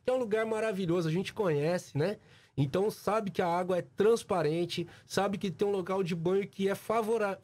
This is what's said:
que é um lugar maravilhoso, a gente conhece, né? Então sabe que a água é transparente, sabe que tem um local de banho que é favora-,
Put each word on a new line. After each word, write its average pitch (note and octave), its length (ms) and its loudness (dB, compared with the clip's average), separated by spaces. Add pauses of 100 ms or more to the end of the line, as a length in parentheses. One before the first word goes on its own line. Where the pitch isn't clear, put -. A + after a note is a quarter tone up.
que B3 60 -2
é B3+ 40 2
um C4 40 2
lugar A3 280 0
maravilhoso, G3 640 0
a D#3+ 40 0
gente F#3 220 -2
conhece, E3+ 640 0
né? F#3+ 200 0 (400)
Então F3+ 320 2
sabe G#3 420 -2
que - 100 0
a F3+ 60 2
água F3+ 300 0
é E3+ 40 0
transparente, F3 1040 0 (180)
sabe G3 320 0
que F#3+ 140 -4
tem G3+ 160 0
um G3+ 40 0
local F#3+ 300 -2
de F3+ 140 -2
banho F#3 320 0
que F#3+ 220 -2
é G3 60 0
favora-, G#3+ 680 0